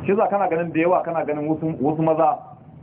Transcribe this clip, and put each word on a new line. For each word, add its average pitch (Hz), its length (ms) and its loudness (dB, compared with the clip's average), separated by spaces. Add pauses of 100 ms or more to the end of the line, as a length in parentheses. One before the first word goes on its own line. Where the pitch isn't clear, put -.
Shi 190 100 2
za 208 120 4
kana 196 200 0
ganin 165 240 -2
da 156 80 0
yawa 175 240 4
kana 165 200 -2
ganin 147 240 -4
wasu, 160 320 -2
wasu 151 220 0
maza 160 360 2 (440)